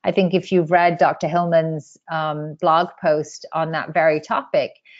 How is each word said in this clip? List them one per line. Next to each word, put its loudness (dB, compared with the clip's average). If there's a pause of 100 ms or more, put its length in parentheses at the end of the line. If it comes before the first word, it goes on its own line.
I 0
think 0
if -2
you've 2
read 4
Doctor 0
Hillman's, -2 (120)
um, -6
blog 2 (120)
post -2
on -4
that -6
very 2
topic, -2 (280)